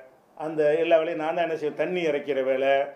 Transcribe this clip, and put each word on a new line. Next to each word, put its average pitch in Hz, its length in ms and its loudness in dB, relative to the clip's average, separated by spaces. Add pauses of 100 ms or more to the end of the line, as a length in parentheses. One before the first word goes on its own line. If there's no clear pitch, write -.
(360)
அந்த 151 400 0
எல்லா 165 200 4
வேலையும் 160 280 0
நான் 165 100 -2
தான் 175 100 0
என்ன 165 120 -4
செய்வேன், 147 220 -6
தண்ணி 170 280 -2
இறைக்கிற 139 360 0
வேலை, 135 420 2 (120)